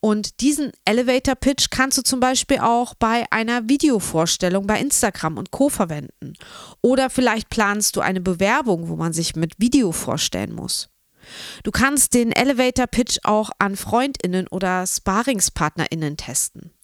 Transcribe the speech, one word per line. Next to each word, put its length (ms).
Und 420
diesen 280
Elevator-Pitch 840
kannst 280
du 40
zum 180
Beispiel 400
auch 340
bei 380
einer 360
Videovorstellung 960
bei 140
Instagram 580
und 140
Co. 180
verwenden. 680
Oder 280
vielleicht 400
planst 460
du 40
eine 200
Bewerbung, 680
wo 60
man 180
sich 220
mit 240
Video 320
vorstellen 640
muss. 340
Du 80
kannst 420
den 160
Elevator-Pitch 960
auch 340
an 160
FreundInnen 720
oder 400
SparingspartnerInnen 1300
testen. 540